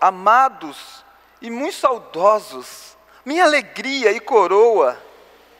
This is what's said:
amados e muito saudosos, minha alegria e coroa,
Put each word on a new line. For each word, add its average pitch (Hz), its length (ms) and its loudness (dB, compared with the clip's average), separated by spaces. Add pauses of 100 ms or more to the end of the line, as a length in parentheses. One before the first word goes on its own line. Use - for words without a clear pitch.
amados 190 1040 -2 (360)
e 233 100 -14
muito 269 260 -8
saudosos, 196 1200 -4 (280)
minha 320 200 -2
alegria 269 680 -2
e 226 80 -2
coroa, 196 840 2 (600)